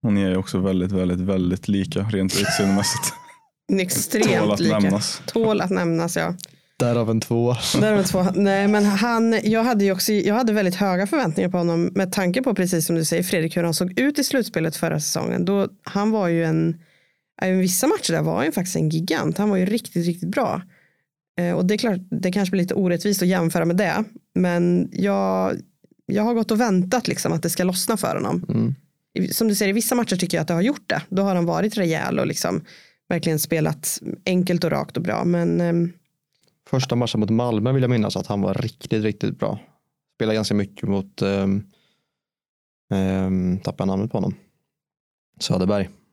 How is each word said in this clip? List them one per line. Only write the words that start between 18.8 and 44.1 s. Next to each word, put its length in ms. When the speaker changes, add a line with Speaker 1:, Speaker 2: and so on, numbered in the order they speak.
Speaker 2:
gigant. 500
Han 120
var 60
ju 100
riktigt, 400
riktigt 220
bra. 340
Eh, 140
och 120
det 80
är 40
klart, 200
det 220
kanske 180
blir 120
lite 120
orättvist 480
att 60
jämföra 360
med 120
det. 280
Men 580
jag, 640
jag 160
har 120
gått 160
och 100
väntat 480
liksom 240
att 100
det 80
ska 140
lossna 320
för 200
honom. 320
Speaker 3:
Mm. 260
Speaker 2:
I, 100
som 200
du 60
ser, 140
i 40
vissa 220
matcher 220
tycker 200
jag 60
att 60
det 60
har 80
gjort 260
det. 200
Då 140
har 120
han 120
varit 300
rejäl 420
och 80
liksom 380
verkligen 300
spelat 640
enkelt 380
och 60
rakt 260
och 60
bra. 220
Men, 360
ehm, 320
Speaker 3:
Första 260
matchen 240
mot 100
Malmö 420
vill 100
jag 80
minnas 260
att 100
han 140
var 140
riktigt, 480
riktigt 360
bra. 200
Spelade 180
ganska 200
mycket 340
mot, 340
ehm, 400
ehm, 640
tappar 260
jag 40
namnet 240